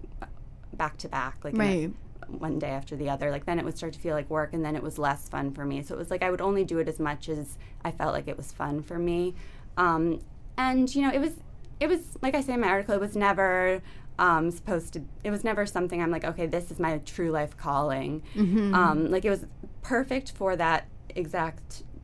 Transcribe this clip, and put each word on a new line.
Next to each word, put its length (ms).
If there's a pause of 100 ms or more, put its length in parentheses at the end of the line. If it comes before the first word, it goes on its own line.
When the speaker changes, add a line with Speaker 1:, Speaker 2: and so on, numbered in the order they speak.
(760)
Speaker 1:
back 240
to 100
back, 340
like, 120
in 60
a 40
Speaker 2:
Right. 300 (340)
Speaker 1:
one 320
day 80
after 280
the 120
other, 220
like, 160
then 120
it 60
would 140
start 160
to 40
feel 160
like 160
work, 220
and 120
then 120
it 60
was 160
less 300
fun 240
for 120
me. 180
So 120
it 40
was 120
like 120
I 80
would 120
only 220
do 140
it 100
as 120
much 300
as 280 (260)
I 60
felt 220
like 160
it 80
was 160
fun 300
for 160
me. 360 (440)
Um, 420 (360)
and, 380
you 80
know, 100
it 60
was, 140 (480)
it 80
was, 340
like 140
I 40
say 140
in 60
my 80
article, 260
it 60
was 160
never, 640 (380)
um, 320
supposed 400
to, 100 (220)
it 80
was 100
never 240
something 340
I'm 120
like, 120
"Okay, 220
this 240
is 80
my 200
true 340
life 240
calling." 640 (140)
Speaker 2:
Mm-hmm. 360
Speaker 1:
Um, 380
like, 140
it 60
was 160 (360)
perfect 480
for 240
that 320 (300)
exact 640 (220)